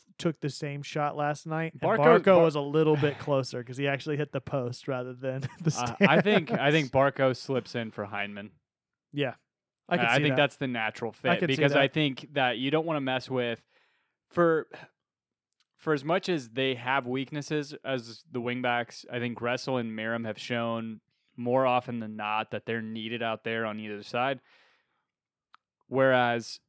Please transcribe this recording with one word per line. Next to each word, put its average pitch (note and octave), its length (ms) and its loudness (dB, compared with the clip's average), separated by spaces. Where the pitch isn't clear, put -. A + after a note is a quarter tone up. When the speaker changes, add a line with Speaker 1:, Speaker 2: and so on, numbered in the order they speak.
Speaker 1:
took E3+ 220 -4
the D3+ 100 -4
same C#3+ 340 -8
shot D3 320 -4
last D3 300 -4
night. D#3+ 280 -4
And C#3 80 -20
Speaker 2:
Barco, F3 180 2
Speaker 1:
Barco E3+ 60 0
Speaker 2:
Bar- F3+ 180 10
Speaker 1:
was D#3 120 4
a D3 60 0
little D3+ 340 4
bit C#3+ 240 2
closer C3 440 -2
'cause B2 140 -14
he C#3+ 100 0
actually C#3 300 -2
hit D3 140 -4
the C3+ 100 -4
post B2 460 -6
rather B2+ 260 -6
than C3 280 -6
<laughs> - 200 -10
the D#3+ 160 0
Speaker 2:
Uh, A#2+ 180 -2
I E3+ 140 8
think, F#3+ 300 4
I A3+ 40 0
Speaker 1:
stands. - 40 6
Speaker 2:
think D3 160 2
Barco C3+ 440 4
slips B2+ 400 -4
in A2+ 160 -6
for G#2 160 -6
Hyndman. G2+ 440 -8
Speaker 1:
Yeah. C#3 240 -4
I F3 100 0
can A#2+ 100 2
Speaker 2:
I A#2+ 100 4
Speaker 1:
see D3 60 2
Speaker 2:
think D3+ 120 4
Speaker 1:
that. C#3+ 80 4
Speaker 2:
that's C#3 120 0
the C#3 120 -4
natural A2+ 440 -4
Speaker 1:
I - 20 -12
Speaker 2:
fit - 260 0
Speaker 1:
can F3 100 0
see C3+ 60 0
Speaker 2:
because C#3+ 180 4
Speaker 1:
that. C#3+ 80 6
Speaker 2:
I C#3 80 6
think C3+ 440 -2
that B2+ 240 0
you C3 140 -4
don't D#3+ 160 2
wanna D#3 140 -2
mess C3 280 -4
with, A#2+ 320 -2
for, E3 360 2
for D#3 160 -2
as C3+ 100 -2
much E3+ 260 -2
as C#3 220 -2
they C3 240 0
have B2 300 -2
weaknesses C#3+ 680 -6
as A#2 460 -6
the B2 100 -6
wingbacks, A#2+ 680 -2
I B2 80 -4
think A#2+ 180 -4
Gressel B2+ 420 -2
and A#2 120 -6
Miram A2+ 340 -4
have G#2+ 140 -8
shown A2+ 640 -4
more B2 300 0
often B2 340 0
than G#2+ 160 -10
not G#2+ 360 -4
that G#2+ 160 -8
they're A2+ 140 -4
needed A2 420 -8
out A2+ 200 -4
there A2+ 220 -4
on G#2+ 140 -6
either G#2 240 -10
side. C3 360 -2
Whereas B2 800 2